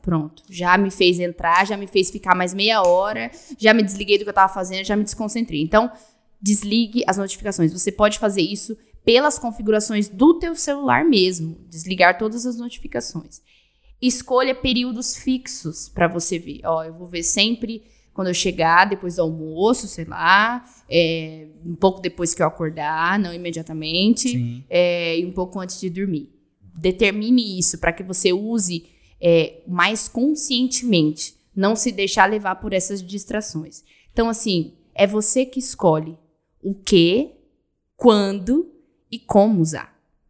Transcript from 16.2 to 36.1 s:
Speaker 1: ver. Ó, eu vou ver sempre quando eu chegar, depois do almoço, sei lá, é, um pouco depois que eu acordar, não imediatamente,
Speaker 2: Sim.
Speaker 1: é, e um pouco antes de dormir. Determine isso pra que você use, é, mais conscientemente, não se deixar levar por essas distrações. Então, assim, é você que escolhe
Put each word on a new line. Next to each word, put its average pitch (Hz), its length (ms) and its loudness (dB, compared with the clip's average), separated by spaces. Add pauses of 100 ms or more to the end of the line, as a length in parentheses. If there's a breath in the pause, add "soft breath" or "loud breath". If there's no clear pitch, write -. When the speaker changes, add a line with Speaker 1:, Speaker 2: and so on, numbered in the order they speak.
Speaker 1:
ver. 147 260 -14
Ó, 160 200 -2
eu 160 80 -16
vou 175 140 -18
ver 170 160 -8
sempre 220 640 0 (280 soft breath)
quando 185 160 -4
eu 180 60 0
chegar, 175 500 4
depois 196 320 -4
do 180 60 0
almoço, 160 680 -2
sei 165 160 -10
lá, 202 600 2 (240 soft breath)
é, 160 600 -2 (180)
um 170 80 -10
pouco 190 260 2
depois 175 340 -2
que - 80 -4
eu 156 40 4
acordar, 160 720 -4
não 175 160 -2
imediatamente, 170 920 0
Speaker 2:
Sim. 123 420 -4
Speaker 1:
é, 175 480 0
e 175 80 -2
um 180 60 -8
pouco 185 260 -8
antes 180 220 -10
de 185 100 -6
dormir. 175 400 -6 (480)
Determine 202 800 0
isso 175 200 0
pra 170 140 0
que 180 120 -10
você 185 280 2
use, 190 540 -2 (340 soft breath)
é, 165 460 2
mais 180 400 0
conscientemente, 247 1300 0 (220)
não 196 180 0
se 233 160 -2
deixar 196 400 0
levar 202 260 -4
por 208 160 -10
essas 190 300 -2
distrações. 190 800 -8 (300 soft breath)
Então, 226 160 0
assim, 196 460 -2 (200)
é 202 140 4
você 214 360 2
que 254 140 -10
escolhe 160 580 0 (460)